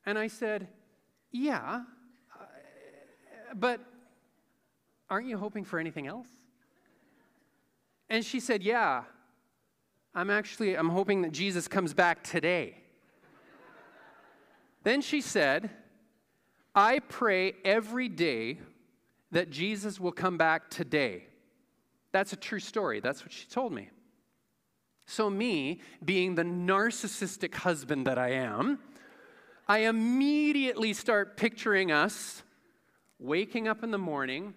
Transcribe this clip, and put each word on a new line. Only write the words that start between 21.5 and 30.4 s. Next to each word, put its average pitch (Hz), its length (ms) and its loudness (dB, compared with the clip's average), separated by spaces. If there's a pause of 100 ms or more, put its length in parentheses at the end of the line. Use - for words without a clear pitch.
That's 196 180 0
a 190 60 -10
true 202 240 -8
story. 135 400 -4
That's 131 220 -4
what - 100 -18
she - 140 -18
told 240 260 -4
me. 101 160 -10 (1160)
So 214 240 0
me, 185 520 -2 (220)
being 180 320 2
the 170 80 2
narcissistic 190 1120 0
husband 139 520 0
that 127 100 2
I 127 140 0
am, 131 480 0 (880)
I 208 120 4
immediately 247 1120 2